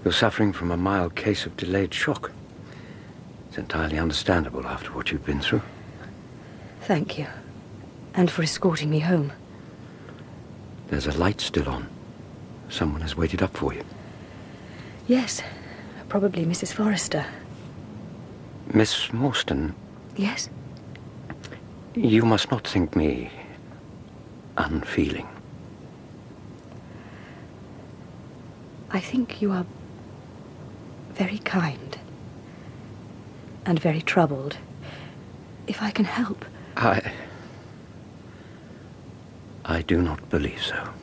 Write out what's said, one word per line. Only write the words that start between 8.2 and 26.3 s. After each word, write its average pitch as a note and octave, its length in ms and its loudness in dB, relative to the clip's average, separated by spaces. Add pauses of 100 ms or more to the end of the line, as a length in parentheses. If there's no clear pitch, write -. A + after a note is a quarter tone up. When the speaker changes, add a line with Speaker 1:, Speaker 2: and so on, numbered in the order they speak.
Speaker 2:
for E3+ 140 2
escorting D#3 460 4
me D#3 100 6
home. D#3 320 6 (1600)
Speaker 1:
There's C#2+ 180 2
a D#2 100 2
light F#2 220 6
still - 300 2
on. - 180 -2 (800)
Someone D2+ 320 0
has D#2+ 160 -2
waited E2+ 260 2
up F#2 140 2
for C2+ 180 2
you. - 120 -6 (1200)
Speaker 2:
Yes, B3 340 6 (680)
probably F#3+ 340 4
Missus F3 300 2
Forrester. F#3+ 520 4 (1500)
Speaker 1:
Miss - 360 8
Morstan? G#2+ 640 2 (420)
Speaker 2:
Yes? G3+ 340 0 (1500)
Speaker 1:
You A#2 280 10
must A2+ 260 8
not B2 160 2
think F2 300 4
me C#2 340 4 (1300)
unfeeling. - 680 2 (3500)